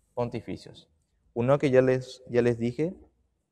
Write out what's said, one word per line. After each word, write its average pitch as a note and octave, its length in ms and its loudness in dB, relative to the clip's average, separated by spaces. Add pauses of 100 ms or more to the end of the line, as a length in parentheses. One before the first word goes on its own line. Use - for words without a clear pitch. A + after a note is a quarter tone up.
(140)
pontificios. - 760 -10 (440)
Uno B2 240 2
que C#3 120 0
ya B2+ 120 6
les, B2+ 460 -2
ya A#2+ 140 0
les A#2+ 160 2
dije, A#2+ 380 -4 (560)